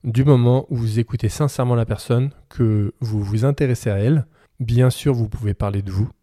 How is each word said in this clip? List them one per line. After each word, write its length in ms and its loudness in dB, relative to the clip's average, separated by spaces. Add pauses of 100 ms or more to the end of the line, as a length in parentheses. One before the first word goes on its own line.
Du 200 0
moment 440 4
où 80 -4
vous 220 -2
écoutez 320 -2
sincèrement 440 -2
la 120 0
personne, 440 -2 (200)
que 500 0
vous 220 -4
vous 220 -2
intéressez 460 0
à 60 -2
elle, 300 2 (340)
bien 300 2
sûr, 240 -2
vous 140 -2
pouvez 260 -4
parler 260 -4
de 100 -8
vous 200 -2 (120)